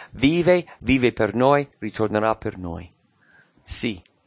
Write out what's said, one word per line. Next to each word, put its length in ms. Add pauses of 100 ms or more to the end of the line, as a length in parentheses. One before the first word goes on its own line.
(140)
vive, 520 (140)
vive 340
per 220
noi, 420
ritornerà 580
per 220
noi. 320 (720)
Sì, 400 (260)